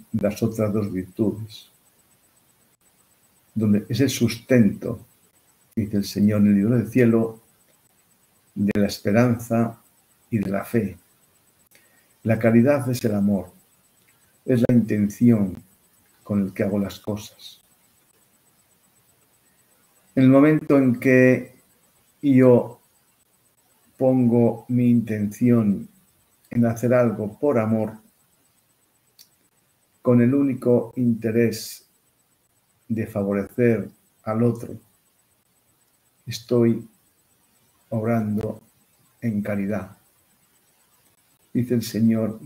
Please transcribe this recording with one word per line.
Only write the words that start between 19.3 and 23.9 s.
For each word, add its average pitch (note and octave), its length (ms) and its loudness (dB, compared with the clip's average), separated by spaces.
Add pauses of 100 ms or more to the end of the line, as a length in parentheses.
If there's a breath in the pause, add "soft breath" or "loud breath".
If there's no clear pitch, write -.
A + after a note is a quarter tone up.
En C3+ 80 4
el B2+ 60 6
momento D3 480 4
en B2+ 200 2
que B2+ 580 4 (640)
yo B2+ 580 4 (1160)